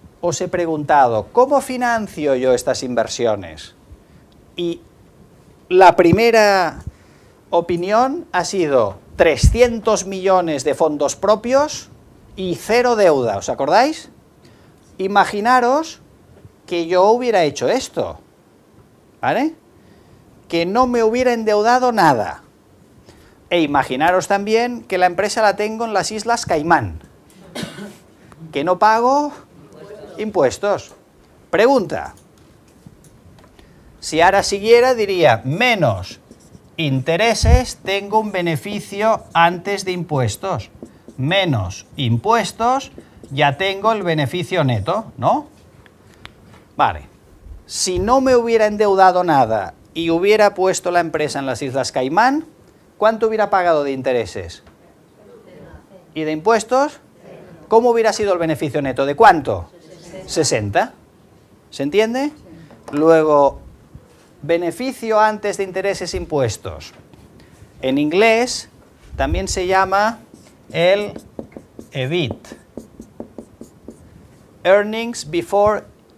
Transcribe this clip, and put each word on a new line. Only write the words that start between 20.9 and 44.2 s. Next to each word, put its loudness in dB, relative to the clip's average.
hubiera 2
endeudado 0
nada. 2
E 2
imaginaros 0
también -2
que -4
la 4
empresa -2
la 2
tengo -6
en -4
las -2
Islas -4
Caimán, 0
que -4
no 0
pago 2
impuestos. -2
Pregunta, 0
si -2
ahora 6
siguiera 2
diría, 2
"menos -2
intereses, 0
tengo -2
un -4
beneficio -4
antes 0
de -6
impuestos. -6
Menos -2
impuestos, -2
ya 2
tengo 0
el -4
beneficio -2